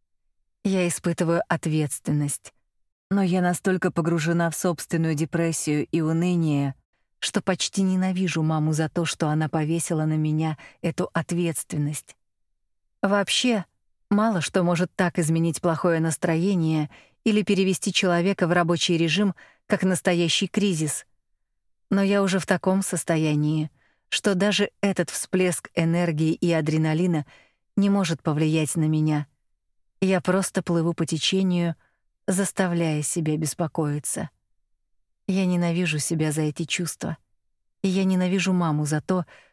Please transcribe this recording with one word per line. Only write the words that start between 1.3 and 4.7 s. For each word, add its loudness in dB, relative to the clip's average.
ответственность, -2
но 2
я 2
настолько 0
погружена 0
в -8
собственную -2